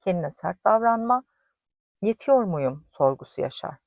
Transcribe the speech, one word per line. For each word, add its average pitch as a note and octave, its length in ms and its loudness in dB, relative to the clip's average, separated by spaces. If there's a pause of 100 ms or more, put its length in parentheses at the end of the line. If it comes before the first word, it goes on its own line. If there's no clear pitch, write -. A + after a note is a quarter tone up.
kendine E3+ 300 -2
sert F3 340 -8
davranma, A#3 600 2 (760)
"Yetiyor A#3 420 2
muyum?" D3 440 -4
sorgusu C#3 520 -2
yaşar. - 360 -8 (100)